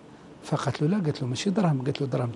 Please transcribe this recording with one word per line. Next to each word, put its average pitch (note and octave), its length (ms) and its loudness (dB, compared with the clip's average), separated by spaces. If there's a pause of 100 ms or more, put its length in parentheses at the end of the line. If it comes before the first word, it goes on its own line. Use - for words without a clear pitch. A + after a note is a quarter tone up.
(440)
فقالت - 380 -2
له: D3+ 60 4
"لا." G3 100 4
قالت D#3 240 0
له: C3 60 -2
"ماشي B2+ 220 0
دراهم." E3+ 320 4
قالت C3+ 200 -2
له: C#3 60 -2
"دراهم B2+ 280 0